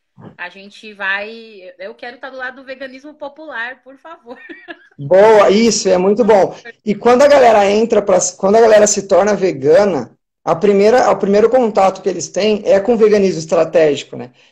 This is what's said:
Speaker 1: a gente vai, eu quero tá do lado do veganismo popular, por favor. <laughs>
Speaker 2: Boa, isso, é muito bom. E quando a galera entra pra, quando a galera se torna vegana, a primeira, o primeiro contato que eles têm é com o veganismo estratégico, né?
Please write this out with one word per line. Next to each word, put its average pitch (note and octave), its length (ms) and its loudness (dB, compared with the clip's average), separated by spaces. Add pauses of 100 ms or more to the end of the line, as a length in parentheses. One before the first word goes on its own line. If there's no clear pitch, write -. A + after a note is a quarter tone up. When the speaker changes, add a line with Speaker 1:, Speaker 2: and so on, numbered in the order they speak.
(380)
Speaker 1:
a F3 120 -14
gente G3+ 440 -20
vai, G3+ 840 -10
eu G#3 160 -16
quero B3 220 -18
tá C4+ 120 -18
do C4 80 -20
lado B3+ 200 -14
do C#4 80 -20
veganismo C4+ 480 -18
popular, C4+ 720 -14
por C4+ 140 -20
favor. D#4+ 400 -20
<laughs> - 600 -20
Speaker 2:
Boa, G3 520 4
isso, G#3 400 0
é F3+ 80 2
muito G3+ 260 0
bom. G3 320 2 (300)
E G#3 80 -2
quando A#3+ 300 2
a D4 40 4
galera A3+ 420 4
entra G#3+ 320 0
pra, F#3 180 0 (180)
quando G3 180 0
a A3+ 60 4
galera G#3+ 260 4
se G3+ 200 -2
torna G3+ 280 0
vegana, D#3 840 -4 (280)
a D#3+ 100 -2
primeira, G#3 540 2
o - 80 0
primeiro G#3 320 0
contato G#3+ 520 0
que - 80 -6
eles E3+ 180 -8
têm G#3 380 -4
é F#3+ 140 2
com G#3+ 140 -2
o A3+ 40 -2
veganismo G3+ 420 2
estratégico, D#3+ 760 -2
né? B2 160 -16 (200)